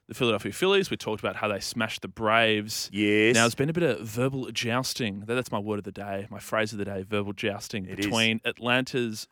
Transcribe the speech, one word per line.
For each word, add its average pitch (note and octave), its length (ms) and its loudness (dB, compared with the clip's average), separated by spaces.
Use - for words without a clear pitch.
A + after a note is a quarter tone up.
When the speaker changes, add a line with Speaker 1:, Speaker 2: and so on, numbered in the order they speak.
Speaker 1:
The A2 80 -14
Philadelphia A2 380 0
Phillies, F#3+ 380 2
we A2+ 80 -2
talked G#2+ 220 -4
about G2+ 160 -4
how G#2+ 120 -2
they G2 120 -2
smashed - 420 -4
the G2+ 60 -10
Braves. A2 840 2
Speaker 2:
Yes. G#2 440 6
Speaker 1:
Now, A#2 60 8
there's A#2 120 4
been C#3 160 0
a - 20 -2
bit F3 120 0
of A2+ 220 0
verbal B2+ 440 -2
jousting. A#2 720 -2
That, A2 140 -4
that's B2 160 -2
my A#2 80 -2
word G#2 200 -2
of G2 60 -8
the G2 80 -10
day, G2+ 380 -6
my G2+ 100 -12
phrase A2 320 0
of G#2+ 60 -8
the G2+ 60 -2
day, G2 240 -6
verbal G#2 240 -2
jousting G2+ 540 -4
Speaker 2:
It F#2 140 -10
is. G2+ 60 2
Speaker 1:
between A2+ 380 2
Atlanta's A#2+ 880 -2